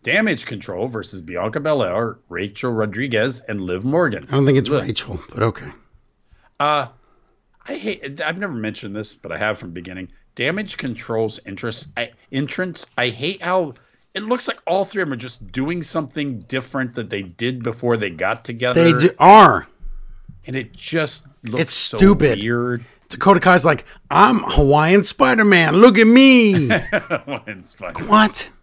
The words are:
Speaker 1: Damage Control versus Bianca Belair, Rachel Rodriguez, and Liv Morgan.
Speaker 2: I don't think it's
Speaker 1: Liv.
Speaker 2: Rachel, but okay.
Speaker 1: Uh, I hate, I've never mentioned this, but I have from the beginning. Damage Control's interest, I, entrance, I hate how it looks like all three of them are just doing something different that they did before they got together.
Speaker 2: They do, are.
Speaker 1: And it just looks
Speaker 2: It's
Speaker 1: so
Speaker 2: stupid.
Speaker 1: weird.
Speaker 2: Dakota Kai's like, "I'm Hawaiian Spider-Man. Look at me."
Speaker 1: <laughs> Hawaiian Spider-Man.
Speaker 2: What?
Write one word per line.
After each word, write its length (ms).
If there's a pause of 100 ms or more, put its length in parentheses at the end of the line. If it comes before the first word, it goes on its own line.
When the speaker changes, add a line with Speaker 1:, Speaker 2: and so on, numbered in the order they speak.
Speaker 1:
Damage 420
Control 420
versus 360
Bianca 360
Belair, 580 (120)
Rachel 420
Rodriguez, 680
and 200
Liv 220
Morgan. 460
Speaker 2:
I 40
don't 120
think 140
it's 100
Speaker 1:
Liv. 140
Speaker 2:
Rachel, 360 (140)
but 80
okay. 300 (880)
Speaker 1:
Uh, 280 (800)
I 80
hate, 460
I've 160
never 160
mentioned 420
this, 200
but 160
I 60
have 220
from 100
the 40
beginning. 340 (280)
Damage 420
Control's 680
interest, 420 (100)
I, 140 (200)
entrance, 540 (120)
I 120
hate 320
how 320 (400)
it 100
looks 240
like 200
all 180
three 160
of 80
them 40
are 60
just 320
doing 320
something 580
different 520
that 160
they 140
did 400
before 340
they 140
got 340
together. 380 (100)
Speaker 2:
They 140
do, 20 (100)
are. 480 (800)
Speaker 1:
And 100
it 180
just 540 (160)
looks 200
Speaker 2:
It's 100
Speaker 1:
so 240
Speaker 2:
stupid. 420
Speaker 1:
weird. 460 (240)
Speaker 2:
Dakota 300
Kai's 260
like, 200 (260)
"I'm 280
Hawaiian 640
Spider-Man. 720
Look 200
at 100
me." 600
Speaker 1:
<laughs> 20
Hawaiian 920
Spider-Man. 440
Speaker 2:
What? 420 (140)